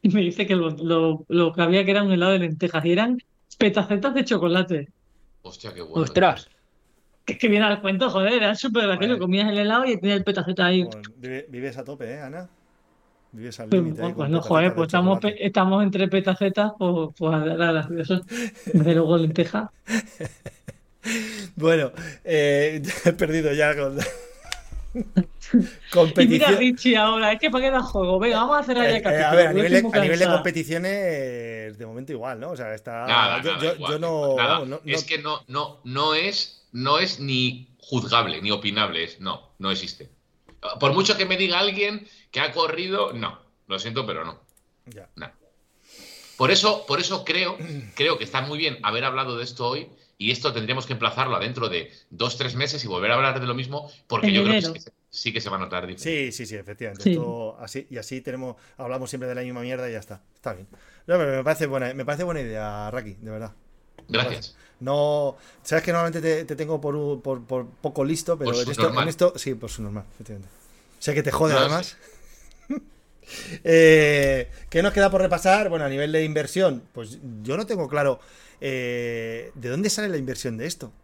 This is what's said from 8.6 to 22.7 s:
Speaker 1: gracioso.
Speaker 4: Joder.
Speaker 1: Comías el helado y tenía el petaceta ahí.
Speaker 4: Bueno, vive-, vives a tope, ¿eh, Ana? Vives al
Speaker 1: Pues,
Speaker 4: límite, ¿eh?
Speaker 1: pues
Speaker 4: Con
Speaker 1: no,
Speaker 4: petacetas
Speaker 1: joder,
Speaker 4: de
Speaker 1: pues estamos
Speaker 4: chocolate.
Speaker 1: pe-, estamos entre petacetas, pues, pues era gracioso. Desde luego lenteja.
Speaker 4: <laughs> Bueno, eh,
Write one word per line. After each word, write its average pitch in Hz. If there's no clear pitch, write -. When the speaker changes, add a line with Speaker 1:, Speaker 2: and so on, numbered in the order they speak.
Speaker 1:
gracioso. 190
Speaker 4:
Joder. 233
Speaker 1:
Comías 190
el 208
helado 220
y 226
tenía 202
el 190
petaceta 185
ahí. 180
Speaker 4:
Bueno, 110
vive-, 131
vives 123
a 131
tope, 131
¿eh, 143
Ana? 165
Vives 113
al 113
Speaker 1:
Pues, 190
Speaker 4:
límite, 160
¿eh? 165
Speaker 1:
pues 175
Speaker 4:
Con 147
Speaker 1:
no, 165
Speaker 4:
petacetas -
Speaker 1:
joder, 165
Speaker 4:
de 175
Speaker 1:
pues 165
estamos 185
Speaker 4:
chocolate. 208
Speaker 1:
pe-, 196
estamos 196
entre 190
petacetas, 196
pues, 175
pues 156
era 165
gracioso. 170
Desde 165
luego 165
lenteja. 170
Speaker 4:
<laughs> -
Bueno, 156
eh, 147